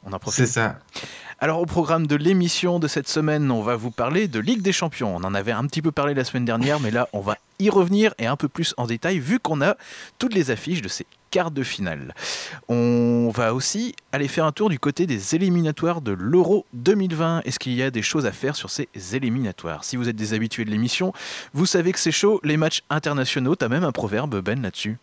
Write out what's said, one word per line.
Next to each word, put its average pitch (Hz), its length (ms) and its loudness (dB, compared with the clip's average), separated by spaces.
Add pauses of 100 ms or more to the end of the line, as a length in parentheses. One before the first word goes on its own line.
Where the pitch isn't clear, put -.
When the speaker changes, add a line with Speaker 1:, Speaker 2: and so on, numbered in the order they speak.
Speaker 1:
On 95 60 -10
en 95 80 -4
profite. 123 260 0
Speaker 2:
C'est 110 60 -2
ça. 113 280 -2 (600)
Speaker 1:
Alors, 160 220 0
au 175 40 0
programme 165 420 2
de 147 80 4
l'émission 175 640 2
de 160 80 0
cette 147 200 -2
semaine, 151 440 2
on 113 100 2
va 117 140 0
vous 117 160 -4
parler 151 360 0
de 135 120 -2
Ligue 220 220 0
des 190 120 2
Champions. 127 420 -2
On 87 80 -4
en 95 100 -2
avait 98 180 0
un 117 140 0
petit 151 160 -2
peu 156 100 2
parlé 143 220 0
la 135 120 0
semaine 123 200 -2
dernière, 123 340 2
mais 113 120 -2
là, 120 220 0
on 104 80 -4
va 101 160 -2 (220)
y 196 100 4
revenir 196 500 4
et 117 80 -2
un 131 80 2
peu 147 140 -2
plus - 280 -2
en 123 80 0
détail, 151 340 0
vu 165 200 0
qu'on 151 220 0
a 170 140 4 (440)
toutes 240 140 0
les 156 180 2
affiches 147 300 -2
de 98 80 -8
ces - 160 -8 (260)
quarts 170 200 2
de 139 120 -2
finale. 80 500 -6 (560)
On 120 640 4
va 113 200 2
aussi 208 420 -2 (160)
aller 139 160 0
faire 160 180 2
un 151 60 2
tour 208 180 2
du 151 100 0
côté 147 280 0
des 113 280 -2
éliminatoires 170 680 2
de 113 100 -2
l'Euro 165 640 4
deux 123 220 2
mille 190 200 0
vingt. 165 300 0
Est-ce - 140 -4
qu'il 127 140 -4
y 123 100 0
a 135 80 0
des 117 120 -2
choses 151 220 0
à 104 60 0
faire 139 240 -4
sur - 140 -8
ces - 180 -6 (260)
éliminatoires ? 113 720 -2
Si - 100 -6
vous 123 140 -2
êtes 117 80 -4
des 107 160 -4
habitués 113 320 -2
de 107 60 -8
l'émission, 120 420 0 (400)
vous 156 120 2
savez 175 280 2
que - 60 -2
c'est 165 120 0
chaud, 202 320 4
les 151 140 2
matchs 156 320 0
internationaux. 143 680 0
T'as 117 140 -2
même 147 160 2
un 143 80 0
proverbe, 110 480 -2
Ben, 104 200 -2
là-dessus. 107 420 -4